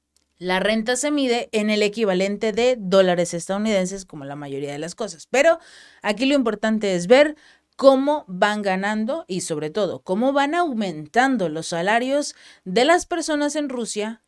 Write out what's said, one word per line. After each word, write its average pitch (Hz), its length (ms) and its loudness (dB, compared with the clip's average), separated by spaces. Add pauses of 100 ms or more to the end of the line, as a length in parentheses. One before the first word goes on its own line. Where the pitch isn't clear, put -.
(380)
La 185 220 -2
renta 220 360 0
se 294 140 -2
mide 254 420 0
en 214 180 0
el 208 120 2
equivalente 208 720 0
de 247 260 2
dólares 185 540 4
estadounidenses, 190 720 -2
como 147 220 -14
la 143 100 -10
mayoría 143 360 -8
de 143 60 -10
las 160 160 -8
cosas, 180 360 -10
pero 330 280 4 (440)
aquí 214 240 -2
lo 277 80 4
importante 220 600 0
es 175 120 -2
ver 294 300 6 (400)
cómo 269 500 4
van 208 360 0
ganando 214 640 -2
y, 180 140 -4
sobre 156 280 -6
todo, 160 320 -4
cómo 240 320 0
van 285 200 0
aumentando 220 920 0
los 160 200 -6
salarios 233 640 0 (300)
de 202 220 0
las 339 200 4
personas 302 480 -2
en 294 140 -2
Rusia 226 600 -6